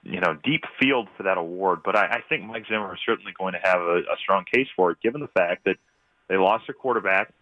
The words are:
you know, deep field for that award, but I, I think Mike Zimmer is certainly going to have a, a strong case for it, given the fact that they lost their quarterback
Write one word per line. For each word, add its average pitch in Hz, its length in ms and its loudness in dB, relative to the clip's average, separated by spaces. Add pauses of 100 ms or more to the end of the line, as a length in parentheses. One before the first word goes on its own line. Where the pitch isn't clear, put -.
you 90 180 -8
know, 85 240 0
deep 156 200 -2 (140)
field 131 380 0
for 101 60 -12
that 95 160 0
award, 90 440 -2
but 95 140 0
I, 101 100 4
I 113 220 -2
think 139 160 -4
Mike 110 240 -12
Zimmer 107 240 -4
is 87 140 -12
certainly 101 320 -4
going 92 160 -6
to 87 80 -6
have 90 180 4
a, 87 200 2
a - 220 -4
strong 98 220 2
case 127 320 0
for 90 140 4
it, 85 100 -6
given 117 220 -2
the - 60 -10
fact 90 360 0
that 95 120 0 (520)
they 95 80 0
lost 98 300 4
their 135 80 -10
quarterback 101 680 0